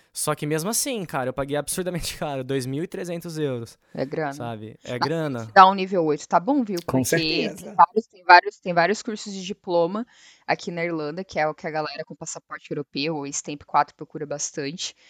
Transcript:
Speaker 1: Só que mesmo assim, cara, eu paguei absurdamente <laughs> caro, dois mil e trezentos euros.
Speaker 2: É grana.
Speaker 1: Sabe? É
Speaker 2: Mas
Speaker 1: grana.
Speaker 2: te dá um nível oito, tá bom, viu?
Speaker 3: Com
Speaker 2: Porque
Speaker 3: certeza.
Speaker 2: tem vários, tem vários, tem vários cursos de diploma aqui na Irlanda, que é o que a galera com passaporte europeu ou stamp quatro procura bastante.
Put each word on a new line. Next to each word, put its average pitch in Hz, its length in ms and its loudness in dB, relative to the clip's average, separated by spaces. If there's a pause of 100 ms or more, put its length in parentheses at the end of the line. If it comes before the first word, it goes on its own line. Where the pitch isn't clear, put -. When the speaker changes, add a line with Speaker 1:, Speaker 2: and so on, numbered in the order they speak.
(140)
Speaker 1:
Só 147 200 -2
que 151 100 -8
mesmo 156 240 -2
assim, 233 360 -2
cara, 131 240 -2
eu 123 40 -4
paguei 139 240 -2
absurdamente 175 580 -4
<laughs> - 40 -10
caro, 139 240 -4
dois 131 240 -2
mil 135 160 -2
e 196 40 -6
trezentos 175 520 -6
euros. 127 400 -2 (160)
Speaker 2:
É - 100 -2
grana. 147 280 -4
Speaker 1:
Sabe? 113 500 -10
É - 80 -8
Speaker 2:
Mas 123 80 -2
Speaker 1:
grana. 139 480 -2
Speaker 2:
te 110 60 -16
dá 190 140 8
um 190 60 2
nível 185 320 0
oito, 151 220 -2
tá 175 120 4
bom, 254 240 0
viu? 202 220 -4
Speaker 3:
Com 131 160 0
Speaker 2:
Porque 123 40 0
Speaker 3:
certeza. 165 600 0
Speaker 2:
tem 214 100 -12
vários, 226 320 4
tem 185 160 -20
vários, 180 360 10
tem 180 160 -4
vários 170 260 4
cursos 214 320 -8
de 196 100 -8
diploma 185 600 0 (400)
aqui 170 240 -2
na 170 160 -4
Irlanda, 165 380 -4
que - 160 -6
é 156 80 4
o 151 80 -2
que - 100 -12
a 165 60 -6
galera 151 340 -4
com - 80 -14
passaporte - 560 -14
europeu 147 460 -4
ou 139 100 -6
stamp 147 400 -8
quatro - 300 2
procura 151 280 -10
bastante. 147 720 -6 (160)